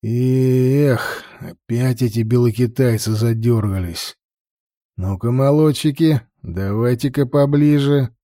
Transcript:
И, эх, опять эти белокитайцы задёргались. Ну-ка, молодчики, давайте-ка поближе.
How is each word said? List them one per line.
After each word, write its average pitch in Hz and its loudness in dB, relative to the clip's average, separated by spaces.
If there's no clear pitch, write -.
И, 127 2
эх, - -2
опять 123 -4
эти 117 -2
белокитайцы 117 0
задёргались. 110 -2
Ну-ка, 95 -4
молодчики, 147 2
давайте-ка 117 -2
поближе. 143 2